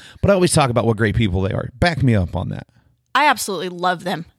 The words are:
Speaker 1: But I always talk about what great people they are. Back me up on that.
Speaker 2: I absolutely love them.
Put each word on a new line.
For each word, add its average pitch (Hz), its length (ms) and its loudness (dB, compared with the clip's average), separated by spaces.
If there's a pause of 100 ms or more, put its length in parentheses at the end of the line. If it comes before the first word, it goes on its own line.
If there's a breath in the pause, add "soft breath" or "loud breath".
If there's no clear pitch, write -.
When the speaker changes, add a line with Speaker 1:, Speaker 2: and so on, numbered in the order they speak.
(200 loud breath)
Speaker 1:
But - 100 2
I 202 40 6
always 180 180 2
talk 143 160 2
about 117 160 0
what 113 140 2
great 113 160 0
people 101 280 0
they 98 120 -2
are. - 240 -4
Back 165 240 0
me 127 120 4
up 92 220 0
on 92 140 -6
that. - 160 -10 (500)
Speaker 2:
I - 100 2
absolutely 196 420 -2
love 180 340 -2
them. 170 220 -6 (140)